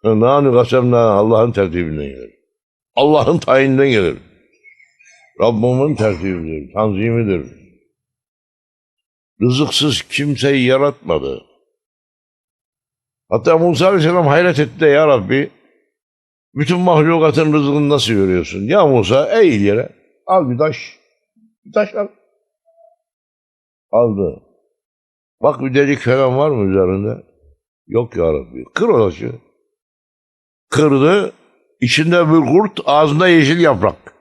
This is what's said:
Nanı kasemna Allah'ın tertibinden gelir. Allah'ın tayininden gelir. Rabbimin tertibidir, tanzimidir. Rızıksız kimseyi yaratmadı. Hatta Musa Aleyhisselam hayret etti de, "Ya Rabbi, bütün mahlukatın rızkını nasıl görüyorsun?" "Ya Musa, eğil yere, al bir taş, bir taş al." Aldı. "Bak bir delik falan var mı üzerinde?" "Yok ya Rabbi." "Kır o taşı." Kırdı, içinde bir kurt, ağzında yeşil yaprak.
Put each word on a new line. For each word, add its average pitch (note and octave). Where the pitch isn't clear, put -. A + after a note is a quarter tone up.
Nanı B2
kasemna B2
Allah'ın A2
tertibinden E2
gelir. C2
Allah'ın D3
tayininden C3+
gelir. F#2+
Rabbimin B2
tertibidir, F2
tanzimidir. G2+
Rızıksız C3
kimseyi C#3
yaratmadı. E2+
Hatta A#2
Musa E3
Aleyhisselam F3
hayret D3+
etti C#3+
de, D#3
"Ya D3
Rabbi, C3+
bütün D3
mahlukatın D#3+
rızkını C#3+
nasıl C3
görüyorsun?" F#2
"Ya E3
Musa, C3
eğil D3
yere, G2+
al F3+
bir A#2+
taş, -
bir -
taş G#3
al." G#3
Aldı. G2+
"Bak C#3
bir C3+
delik C#3+
falan C3
var D3+
mı G#2+
üzerinde?" G2
"Yok A#2
ya E2
Rabbi." B1+
"Kır A#3
o A#2
taşı." A#2
Kırdı, D3+
içinde D#3+
bir D#3
kurt, G3+
ağzında D3+
yeşil E3
yaprak. G#2+